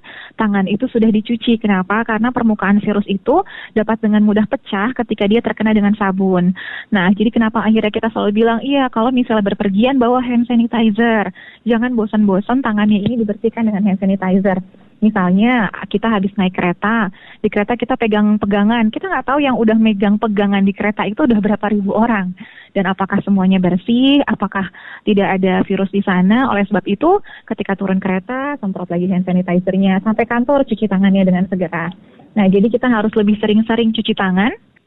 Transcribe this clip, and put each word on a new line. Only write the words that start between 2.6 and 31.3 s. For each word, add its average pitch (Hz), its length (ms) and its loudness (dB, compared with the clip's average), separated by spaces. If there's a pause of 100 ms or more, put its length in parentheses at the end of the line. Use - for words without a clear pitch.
virus 208 240 -2
itu 240 320 0 (320)
dapat 220 320 0
dengan 214 220 4
mudah 208 180 2
pecah 208 480 -4
ketika 220 320 -4
dia 214 160 2
terkena 214 320 -2
dengan 202 240 2
sabun. 185 560 0 (400)
Nah, 185 240 2
jadi 214 160 0
kenapa 220 320 0
akhirnya 214 280 0
kita 220 200 -4
selalu 208 320 0
bilang, 226 160 0
"Iya, 277 320 -2
kalau 233 200 0
misalnya 220 360 0
berpergian 208 480 0
bawa 247 280 2
hand 240 240 0
sanitizer, 226 800 2 (400)
jangan 240 240 0
bosan-bosan 214 720 0
tangannya 208 400 2
ini 233 160 -2
dibersihkan 220 480 -2
dengan 208 160 0
hand 196 160 0
sanitizer." 190 560 0 (480)
Misalnya 208 640 2 (240)
kita 214 160 -2
habis 202 320 0
naik 185 160 -2
kereta, 196 560 -2 (320)
di 208 80 -2
kereta 214 240 -2
kita 254 240 -4
pegang 208 400 2
pegangan, 214 480 2
kita 359 240 -6
nggak 269 160 -4
tahu 285 160 0
yang 254 160 0
udah 220 160 2
megang 214 400 2
pegangan 202 480 0
di 196 80 2
kereta 208 320 -4
itu 220 240 -2
udah 233 80 4
berapa 208 320 0
ribu 202 240 -2
orang. 208 400 0 (400)
Dan 190 160 -2
apakah 190 320 -2
semuanya 190 400 2
bersih, 240 640 2
apakah 190 480 -4 (320)
tidak 196 320 2
ada 190 320 2
virus 196 240 -2
di 202 80 -2
sana. 196 480 2
Oleh 202 160 0
sebab 185 240 -2
itu, 339 320 2 (240)
ketika 196 320 -6
turun 190 240 -2
kereta, 247 560 -4
semprot 190 320 -8
lagi 175 160 -4
hand 185 240 -2
sanitizer-nya. 185 720 0
Sampai 220 240 0
kantor, 247 400 0
cuci 220 240 -4
tangannya 190 400 2
dengan 180 160 2